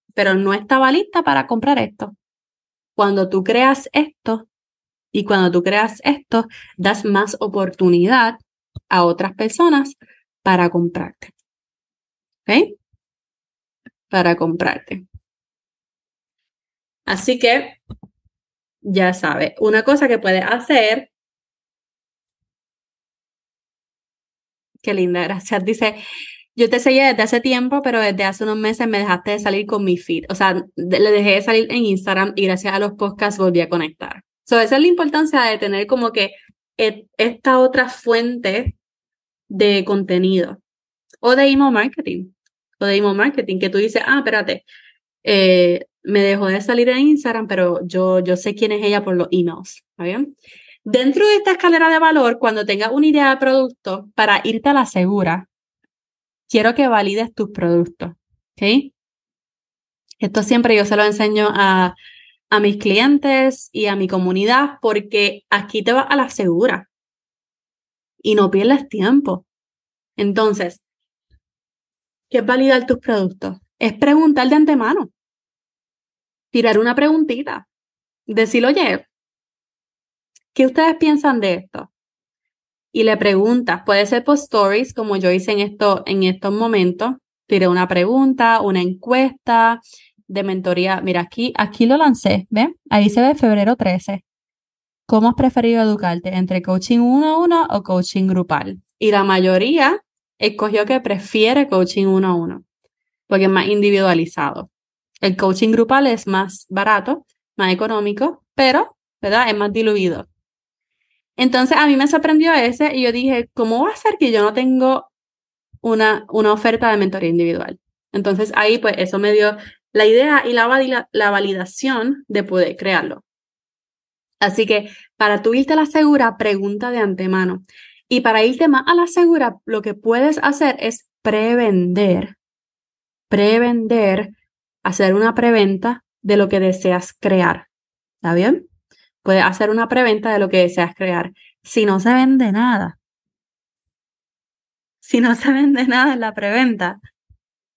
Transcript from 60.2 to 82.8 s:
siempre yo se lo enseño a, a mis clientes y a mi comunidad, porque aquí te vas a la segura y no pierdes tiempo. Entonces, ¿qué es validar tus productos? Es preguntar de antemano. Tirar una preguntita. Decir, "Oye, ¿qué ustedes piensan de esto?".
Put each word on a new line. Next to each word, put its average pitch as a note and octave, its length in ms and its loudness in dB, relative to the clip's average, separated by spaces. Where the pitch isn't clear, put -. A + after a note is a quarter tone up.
siempre A#3 320 2
yo G#3 120 2
se G#3 100 0
lo G#3 80 2
enseño G#3 480 0
a, F#3+ 420 2
a G#3 120 2
mis G#3 180 0
clientes C4 920 0
y G#3+ 140 -4
a G3 100 -4
mi F#3+ 120 -4
comunidad, G3 720 -2
porque G#3 720 -4
aquí G3+ 320 -4
te A#3 100 0
vas C4+ 160 0
a C#4+ 80 0
la B3 140 -2
segura F#3 580 -2
y G#3+ 120 0
no G3 160 4
pierdes A#3 380 2
tiempo. G#3+ 560 0
Entonces, G3+ 640 -2
¿qué B3 80 0
es G#3+ 80 -2
validar B3+ 400 2
tus B3+ 120 0
productos? F#3+ 600 -4
Es - 140 -2
preguntar C#4+ 560 2
de D4 80 4
antemano. D4 540 0
Tirar A#3 280 2
una A#3+ 160 2
preguntita. D4 760 -2
Decir, A3+ 400 0
"Oye, D4 400 0
¿qué C4 140 2
ustedes D#4+ 300 0
piensan D4 440 0
de F#3+ 140 -2
esto?". - 380 -12